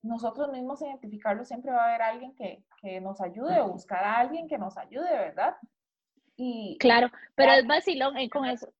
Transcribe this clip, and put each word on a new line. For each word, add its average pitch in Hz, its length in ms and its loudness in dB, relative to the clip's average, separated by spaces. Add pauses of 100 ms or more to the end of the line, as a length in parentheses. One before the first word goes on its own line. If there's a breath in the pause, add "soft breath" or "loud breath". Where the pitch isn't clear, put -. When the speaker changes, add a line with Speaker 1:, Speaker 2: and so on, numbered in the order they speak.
Speaker 1:
nosotros 233 500 -4
mismos 254 300 -8
identificarlo, 233 600 -6
siempre 254 280 -10
va 240 120 4
a 233 60 4
haber 226 120 -2
alguien 247 340 -4
que, 190 280 -12 (180)
que 185 200 -10
nos 196 200 -10
ayude 240 400 0
o 202 100 0
buscar 190 320 -6
a 208 140 0
alguien 311 300 0
que 302 100 -4
nos 196 200 -8
ayude, 311 340 -6
¿verdad? 247 440 -2 (800)
Y 226 440 -6
Speaker 2:
Claro, 240 300 6 (260 loud breath)
pero 269 160 8
Speaker 1:
Ajá. 269 80 10
Speaker 2:
es 233 80 2
vacilón, 277 500 0
eh, 262 120 -4
con 277 160 -2
eso. 247 340 -6